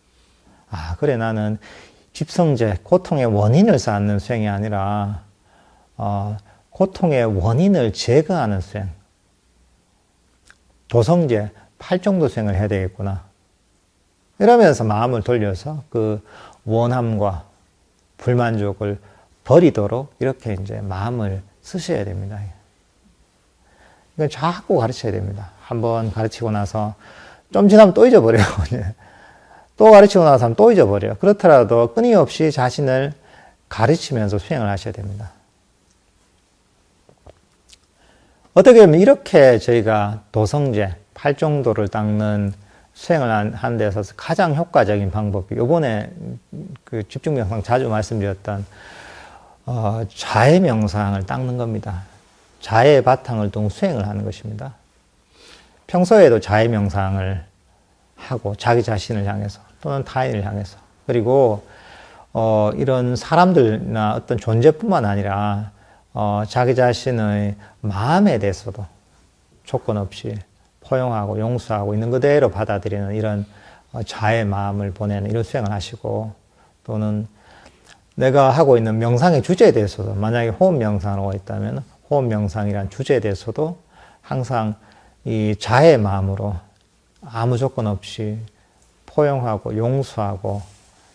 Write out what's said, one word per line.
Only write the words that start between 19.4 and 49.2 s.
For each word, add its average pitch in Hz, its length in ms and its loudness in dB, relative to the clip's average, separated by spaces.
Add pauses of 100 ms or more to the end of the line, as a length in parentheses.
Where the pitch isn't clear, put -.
버리도록 131 760 2
이렇게 131 400 -6
이제 104 220 -10
마음을 101 600 -6 (200)
쓰셔야 165 420 -6
됩니다. 98 360 -10 (1800)
이건 156 140 -2
자꾸 175 480 -2
가르쳐야 113 340 -2
됩니다. 98 400 -8 (100)
한번 113 500 -4
가르치고 110 400 -6
나서 107 440 -6 (580)
좀 202 160 4
지나면 208 240 8
또 214 120 6
잊어버려요. 113 380 6
<laughs> - 1300 -8
또 220 140 10
가르치고 202 320 10
나서 135 220 6
하면 117 100 0
또 226 160 6
잊어버려요. 104 440 2
그렇더라도 127 800 4
끊임없이 190 580 2
자신을 135 640 -2 (560)
가르치면서 110 680 -2
수행을 110 320 -4
하셔야 101 240 -6
됩니다. 101 380 -12 (3250)
어떻게 226 320 8
보면 165 160 6
이렇게 147 580 6
저희가 107 720 0
도성제, 107 640 -2 (180)
팔정도를 139 760 -2
닦는 107 640 -2 (400)
수행을 147 360 -2
한, 110 240 -2
하는 120 240 -6
데 107 100 0
있어서 101 280 -6
가장 165 400 -2
효과적인 104 560 0
방법이 101 440 -6
요번에 120 540 -2 (760)
그 110 240 -10
집중명상 113 540 -6
자주 127 260 -2
말씀드렸던, 101 760 -6 (1000)